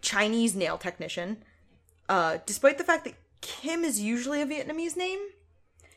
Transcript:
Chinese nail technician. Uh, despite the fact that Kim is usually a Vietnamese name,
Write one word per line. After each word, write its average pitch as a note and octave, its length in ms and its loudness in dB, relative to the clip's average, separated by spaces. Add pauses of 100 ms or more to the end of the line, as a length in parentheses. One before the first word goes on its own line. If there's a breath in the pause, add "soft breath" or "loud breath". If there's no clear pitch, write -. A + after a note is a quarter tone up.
Chinese G#3+ 560 2
nail E3 220 0
technician. F3+ 640 -8 (640 soft breath)
Uh, E3 380 4
despite C#4 320 4
the E4+ 60 -2
fact E4 200 4
that - 100 -8 (260)
Kim E4 440 -4
is A#3+ 160 0
usually A#3+ 420 0
a D4 40 0
Vietnamese D#4 500 -4
name, F#4 240 -4 (760 soft breath)